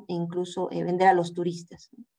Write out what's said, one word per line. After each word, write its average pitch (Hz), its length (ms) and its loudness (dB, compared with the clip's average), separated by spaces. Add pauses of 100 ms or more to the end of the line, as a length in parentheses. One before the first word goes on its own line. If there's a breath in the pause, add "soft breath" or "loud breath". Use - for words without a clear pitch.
incluso, 175 640 -4
eh, 170 120 -4
vender 180 260 4
a 190 40 10
los 170 200 0
turistas, - 580 -8
¿no? - 140 -20 (140)